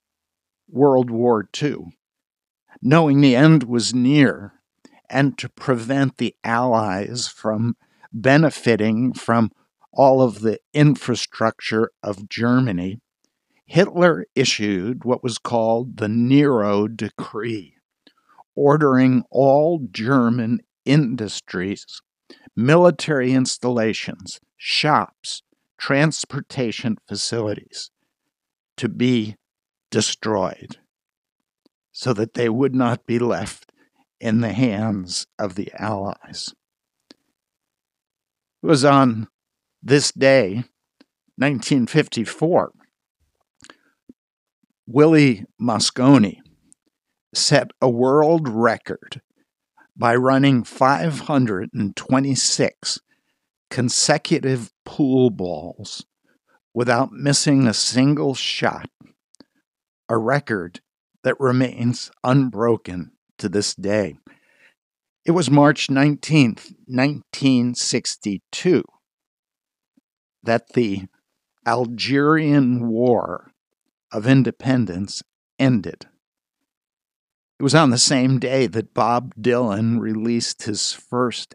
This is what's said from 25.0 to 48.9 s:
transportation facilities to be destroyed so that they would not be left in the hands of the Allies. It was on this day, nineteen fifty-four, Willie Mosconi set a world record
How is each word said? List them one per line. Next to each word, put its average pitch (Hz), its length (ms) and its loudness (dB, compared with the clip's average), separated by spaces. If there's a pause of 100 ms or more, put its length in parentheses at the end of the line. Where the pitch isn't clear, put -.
transportation 135 1200 -4 (100)
facilities - 840 -8 (840)
to 113 120 -4
be 113 460 -2 (560)
destroyed 101 840 -4 (1120)
so - 220 -4
that 110 200 -6
they 120 140 -2
would 127 260 -2
not 123 320 0
be 120 140 -2
left 104 520 -6 (500)
in 113 180 0
the 113 140 -2
hands 101 760 -4 (100)
of 98 180 -8
the 101 220 -10
Allies. - 760 -10 (2000)
It 170 40 -4
was 143 180 4
on 131 420 2 (540)
this 135 300 2
day, 123 520 2 (720)
nineteen 127 500 0
fifty-four, 147 840 -2 (2250)
Willie 143 600 4 (140)
Mosconi 120 800 2 (960)
set 127 380 0 (100)
a 131 80 4
world 147 580 2
record 113 760 -4 (760)